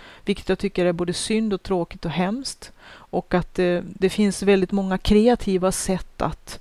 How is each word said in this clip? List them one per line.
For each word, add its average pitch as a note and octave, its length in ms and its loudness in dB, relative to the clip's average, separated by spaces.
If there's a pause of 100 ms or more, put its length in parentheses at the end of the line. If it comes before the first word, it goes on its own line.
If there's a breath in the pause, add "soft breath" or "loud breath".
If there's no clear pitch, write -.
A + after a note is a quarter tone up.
(240 loud breath)
Vilket - 240 -4
jag F#3 100 0
tycker F#3+ 280 0
är F3+ 60 2
både F3 200 -2
synd A3 400 -2
och F#3 100 -4
tråkigt F3+ 420 -4
och E3+ 60 -4
hemskt. G3 640 -4 (160)
Och - 460 -6
att, F3 240 -2
eh, F3 260 2
det F#3 260 -2
finns G3+ 320 0
väldigt F#3+ 300 4
många F#3+ 260 -2
kreativa G#3 760 4
sätt - 500 -4
att - 380 -8